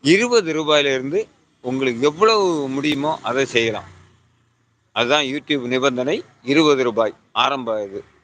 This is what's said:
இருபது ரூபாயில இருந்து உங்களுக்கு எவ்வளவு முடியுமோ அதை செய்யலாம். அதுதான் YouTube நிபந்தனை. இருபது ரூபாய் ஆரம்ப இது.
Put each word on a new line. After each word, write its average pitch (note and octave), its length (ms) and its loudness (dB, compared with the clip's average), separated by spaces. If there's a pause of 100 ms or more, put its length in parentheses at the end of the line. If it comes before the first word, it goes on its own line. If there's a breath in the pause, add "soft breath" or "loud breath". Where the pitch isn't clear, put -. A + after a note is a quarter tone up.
இருபது F3 600 2
ரூபாயில D3 300 2
இருந்து C#3+ 340 -4 (320)
உங்களுக்கு B2+ 400 -2
எவ்வளவு E3+ 680 2
முடியுமோ D3 540 -4
அதை B2+ 240 -2
செய்யலாம். A2+ 420 -2 (1040)
அதுதான் B2+ 320 0
YouTube C#3 360 -4
நிபந்தனை. B2+ 640 -2 (180)
இருபது C#3+ 400 2
ரூபாய் A2+ 320 0 (180)
ஆரம்ப A#2 520 -2
இது. G2+ 200 -12 (200)